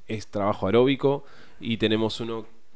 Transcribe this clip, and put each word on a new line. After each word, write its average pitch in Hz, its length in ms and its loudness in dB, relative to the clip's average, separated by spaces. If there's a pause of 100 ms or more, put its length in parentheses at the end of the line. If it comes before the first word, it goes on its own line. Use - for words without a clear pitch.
es - 200 -6
trabajo 101 400 0
aeróbico 135 560 4 (360)
y 113 180 -2
tenemos 110 420 2
uno, 113 260 -6 (300)